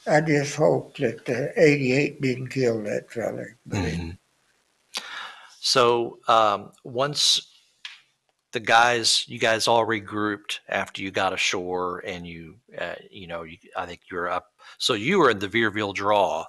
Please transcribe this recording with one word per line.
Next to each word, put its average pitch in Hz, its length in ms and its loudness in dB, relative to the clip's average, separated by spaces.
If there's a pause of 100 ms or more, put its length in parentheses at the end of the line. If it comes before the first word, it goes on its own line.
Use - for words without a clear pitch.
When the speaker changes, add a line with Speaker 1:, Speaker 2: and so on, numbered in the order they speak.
Speaker 1:
I 156 140 4
just 147 340 0
hope 147 420 2
that - 280 -4
the 131 320 -2
eighty-eight 143 640 4
didn't 127 280 -2
kill 117 340 0
that 120 280 -6
fella, 117 340 -6 (200)
but - 140 -4
it 85 160 -2
Speaker 2:
Mm-hmm. 82 140 -6 (1500)
So, 120 640 2
um, 107 440 4 (120)
once 139 640 0 (1080)
the 120 60 -4
guys, 117 680 4
you 123 100 -12
guys 113 300 2
all 117 180 4
regrouped 104 800 -4
after 98 360 -4
you 95 80 -8
got 95 220 0
ashore 90 720 -2
and 87 200 -10
you, 82 300 -16 (240)
uh, 87 160 -8 (160)
you 95 160 -18
know, 85 160 -10
you, 85 140 -16 (200)
I 90 80 -6
think 87 240 -16
you 92 80 -8
were 87 120 -4
up. 87 240 -6 (260)
So - 140 0
you 135 260 -2
were 143 100 4
in 104 100 0
the 98 100 -6
Veerville 104 440 -2
draw. 95 540 2